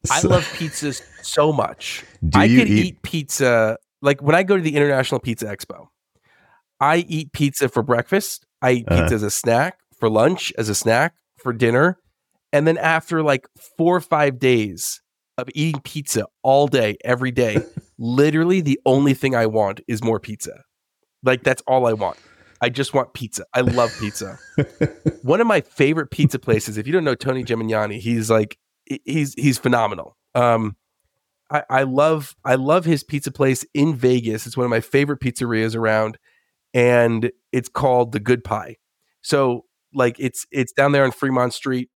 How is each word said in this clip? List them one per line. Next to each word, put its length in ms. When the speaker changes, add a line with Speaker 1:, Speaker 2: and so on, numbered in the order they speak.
Speaker 1:
I 80
Speaker 2:
so 100
Speaker 1:
love 280
pizza 360
so 300
much. 500
Speaker 2:
Do 120
Speaker 1:
I 60
Speaker 2:
you 140
Speaker 1:
could 100
Speaker 2:
eat 160
Speaker 1:
eat 160
pizza, 760
like, 200
when 140
I 80
go 140
to 40
the 140
International 460
Pizza 240
Expo, 420
I 180
eat 260
pizza 360
for 140
breakfast. 600
I 100
eat 160
Speaker 2:
Uh-huh. 160
Speaker 1:
pizza 120
as 80
a 80
snack, 480
for 120
lunch 480
as 120
a 60
snack, 400
for 160
dinner. 440
And 140
then 100
after, 460
like, 240
four 180
or 60
five 380
days 600
of 160
eating 280
pizza 440
all 240
day, 360
every 280
day, 260
Speaker 2:
<laughs> 180
Speaker 1:
literally 640
the 240
only 280
thing 220
I 100
want 420
is 160
more 160
pizza. 440
Like, 200
that's 240
all 200
I 60
want. 240
I 80
just 240
want 200
pizza. 400
I 80
love 380
pizza. 400
Speaker 2:
<laughs> 420
Speaker 1:
One 200
of 60
my 140
favorite 480
pizza 300
places, 380
if 100
you 60
don't 100
know 100
Tony 300
Gemignani, 560
he's, 320
like, 260
he-, 200
he's, 300
he's 240
phenomenal. 580
Um, 420
I, 180
I 140
love, 600
I 120
love 300
his 180
pizza 280
place 320
in 200
Vegas. 520
It's 100
one 80
of 60
my 100
favorite 380
pizzerias 560
around, 420
and 580
it's 180
called 420
The 80
Good 240
Pie. 340
So, 440
like, 260
it's, 320
it's 220
down 200
there 100
on 80
Fremont 420
Street. 440